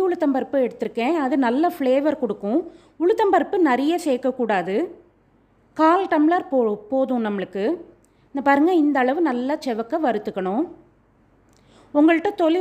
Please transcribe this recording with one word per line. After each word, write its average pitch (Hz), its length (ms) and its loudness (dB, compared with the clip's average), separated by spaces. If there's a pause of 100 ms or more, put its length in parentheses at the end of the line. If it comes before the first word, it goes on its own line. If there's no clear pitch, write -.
உளுத்தம்பருப்பு 285 600 -2
எடுத்திருக்கேன். 233 580 -4
அது 269 140 0 (100)
நல்ல 311 280 0
ஃப்ளேவர் 277 480 0
கொடுக்கும். 214 380 -2 (420)
உளுத்தம்பருப்பு 392 540 2 (140)
நிறைய 277 240 0 (100)
சேர்க்கக்கூடாது. 240 720 -2 (1040)
கால் 349 320 2
டம்ளர் 339 400 2
போ-, 226 260 0 (140)
போதும் 254 340 -2
நம்மளுக்கு. 196 380 -4 (680)
இந்த 277 120 -4
பாருங்க, 285 240 4 (100)
இந்த 285 200 2
அளவு 262 260 0
நல்லா 254 280 -2 (100)
செவக்க 233 400 -4
வறுத்துக்கணும். 208 580 -2 (1300)
உங்கள்கிட்ட 320 320 4 (120)
தொலி 330 200 2